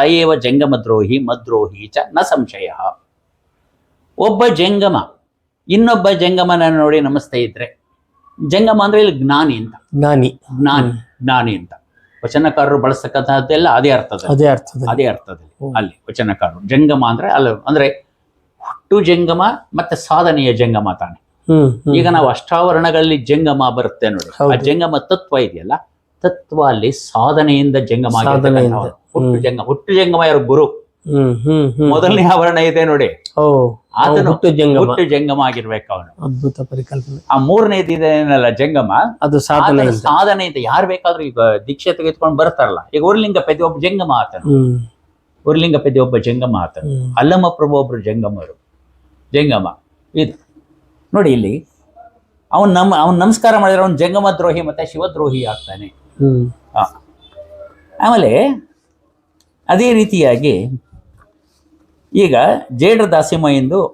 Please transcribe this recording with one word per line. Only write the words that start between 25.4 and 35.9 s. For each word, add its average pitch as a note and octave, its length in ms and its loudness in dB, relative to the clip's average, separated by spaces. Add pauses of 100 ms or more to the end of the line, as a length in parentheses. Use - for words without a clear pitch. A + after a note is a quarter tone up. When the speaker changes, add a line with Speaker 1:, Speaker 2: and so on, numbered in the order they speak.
Speaker 1:
ತತ್ವ F3+ 420 -4
ಅಲ್ಲಿ A#2+ 280 0
ಸಾಧನೆಯಿಂದ C#3+ 840 0
ಜಂಗಮ B2 340 -2
Speaker 2:
ಸಾಧನೆಯಿಂದ. C3+ 480 2
Speaker 1:
ಆಗಿರ್ತಕ್ಕಂಥವ್ರು. A#2 560 -2
ಹುಟ್ಟು C3 180 0
Speaker 2:
ಹ್ಮ್. A#2+ 100 0
Speaker 1:
ಜಂಗಮ, B2 220 -4
ಹುಟ್ಟು C#3 300 -4
ಜಂಗಮ F3 340 2
ಯಾರು? C#3+ 180 2
ಗುರು. C#3 400 0 (220)
Speaker 2:
ಹ್ಮ್, C3+ 300 2
ಹ್ಮ್, C#3+ 360 0
ಹ್ಮ್. D3 160 2
Speaker 1:
ಮೊದಲನೇ F3+ 340 2
ಆವರಣ E3+ 340 2
ಇದೆ D#3+ 280 2
ನೋಡಿ. C#3+ 220 2 (300)
Speaker 2:
ಓ, D3+ 60 2
ಅವ್ನು B2+ 400 2 (120)
Speaker 1:
ಆತನು C#3 360 2
Speaker 2:
ಹುಟ್ಟು D#3+ 180 2
ಜಂಗಮ. D3 300 2
Speaker 1:
ಹುಟ್ಟು B2+ 300 0
ಜಂಗಮ C#3+ 320 0
ಆಗಿರ್ಬೇಕು A2 520 -4